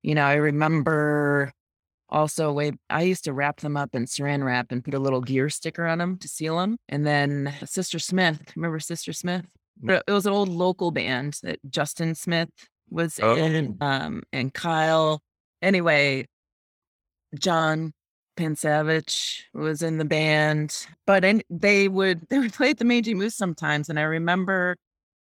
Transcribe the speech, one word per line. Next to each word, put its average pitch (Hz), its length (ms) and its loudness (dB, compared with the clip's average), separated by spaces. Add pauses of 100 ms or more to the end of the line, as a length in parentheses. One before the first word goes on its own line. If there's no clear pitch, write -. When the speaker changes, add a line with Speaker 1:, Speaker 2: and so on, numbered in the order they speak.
Speaker 1:
You 151 140 0
know, 147 100 4
I 139 80 4
remember 147 1160 2 (580)
also 151 440 0
way, 147 180 0 (180)
I 156 140 0
used 185 220 0
to 143 80 -4
wrap 143 260 -2
them 147 160 -4
up 143 180 -4
in 123 120 -2
saran 143 380 -2
wrap 123 280 -2
and 123 120 -4
put 139 100 -6
a 139 60 -2
little 135 220 0
gear 131 280 0
sticker 165 360 -6
on 165 160 0
'em 185 180 -2
to - 80 -14
seal 160 320 -4
'em. 208 180 -2 (100)
And 147 180 -2
then 143 480 2 (120)
Sister 175 340 -6
Smith, 180 560 -2
remember 160 240 -4
Sister 160 320 -10
Smith? 180 340 -6 (360)
Speaker 2:
Mm. 117 60 -6
Speaker 1:
But 185 200 2
it 202 40 -2
was 202 140 2
an 202 80 2
old 202 160 2
local 180 420 0
band 131 520 -4
that - 160 -8 (100)
Justin 160 460 -4
Smith 170 340 -2 (400)
was 160 320 -4
Speaker 2:
Oh. 113 140 4
Speaker 1:
in, 156 460 0
um, 135 500 -4
and 135 220 -4
Kyle. 160 680 2 (400)
Anyway, 151 640 4 (1120)
John 160 560 0 (440)
Pansavich 156 1040 0 (120)
was 156 280 -4
in 160 160 -2
the 156 80 0
band, 151 840 2 (180)
but 190 200 6
in, 208 240 4
they 196 400 4
would, 190 360 2
<laughs> - 40 -20
they 269 100 2
would 233 140 0
play 254 180 2
at - 60 -2
the 233 80 0
Mangy 233 280 2
Moose 202 220 -2
sometimes. 151 540 -2
And 151 100 -2
I 151 40 2
remember, 180 720 0 (460)